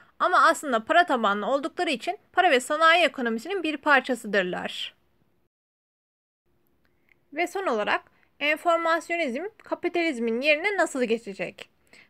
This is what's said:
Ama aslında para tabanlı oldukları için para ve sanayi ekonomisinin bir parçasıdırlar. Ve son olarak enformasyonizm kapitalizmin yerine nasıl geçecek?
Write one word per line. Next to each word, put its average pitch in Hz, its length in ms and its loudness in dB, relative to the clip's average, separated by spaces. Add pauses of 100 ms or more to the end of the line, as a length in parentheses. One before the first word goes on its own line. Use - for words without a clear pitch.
(200)
Ama 311 280 4
aslında 269 360 0
para 330 220 4
tabanlı 208 400 0
oldukları 294 440 -2
için 349 280 -4 (160)
para 359 180 4
ve 254 80 6
sanayi 320 460 4
ekonomisinin 269 580 -4
bir 311 140 -4
parçasıdırlar. 208 1160 -2 (2500)
Ve 339 140 -2
son 381 200 -6
olarak 226 340 -2 (380)
enformasyonizm 330 1040 -2 (200)
kapitalizmin 311 760 -2
yerine 311 360 0
nasıl 311 260 0
geçecek? 208 680 -6 (400)